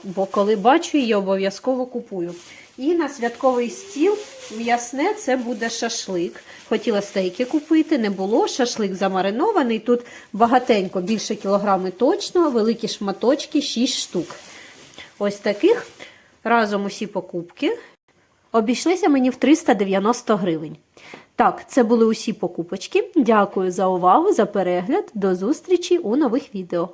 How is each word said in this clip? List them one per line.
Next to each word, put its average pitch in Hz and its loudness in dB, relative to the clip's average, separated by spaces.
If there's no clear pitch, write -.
Бо 196 -4
коли 202 2
бачу 262 4
її, 233 2
обов'язково 196 -2
купую. 190 -8
І 277 0
на 320 -2
святковий 240 -2
стіл - -2
м'ясне 240 -2
це 269 -2
буде 233 -6
шашлик. 185 -6
Хотіла 220 0
стейки 196 -4
купити, 302 0
не 214 0
було. 202 0
Шашлик 226 -2
замаринований. 214 0
Тут 240 0
багатенько, 226 2
більше 202 -4
кілограми 196 0
точно, 330 2
великі 226 0
шматочки, 233 0
шість 254 -2
штук. - -6
Ось 202 -2
таких. 226 0
Разом 208 0
усі 196 -8
покупки 180 -6
обійшлися 285 2
мені 262 4
в 247 -2
триста 277 4
дев'яносто 202 0
гривень. 160 -2
Так, - 0
це 254 4
були 226 4
усі 220 0
покупочки. 196 -4
Дякую 202 2
за 185 0
увагу, 190 4
за 220 4
перегляд. 190 0
До 190 0
зустрічі 320 0
у 233 0
нових 277 0
відео. 175 -4